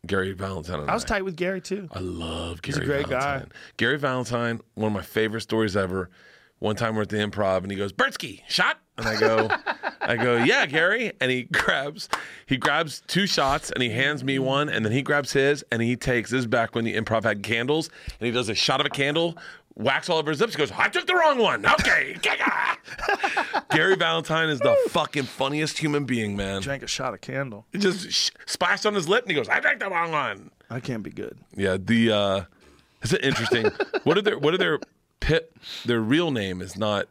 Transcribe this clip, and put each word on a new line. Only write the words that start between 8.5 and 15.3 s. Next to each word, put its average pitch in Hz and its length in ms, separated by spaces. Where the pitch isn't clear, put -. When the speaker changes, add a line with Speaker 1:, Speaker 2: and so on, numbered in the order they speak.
Speaker 1:
And 113 120
I 110 100
go, 110 300
Speaker 2:
<laughs> - 220
Speaker 1:
I - 160
go, 120 200
"Yeah, 202 300
Gary." 180 540
And 127 120
he 127 100
<laughs> - 100
grabs, 151 560
he 131 100
grabs 147 520
two 190 180
shots 143 460
and 131 100
he 120 80
hands 135 320
me 135 160
one, 139 300
and 110 160
then 107 80
he 135 100
grabs 143 300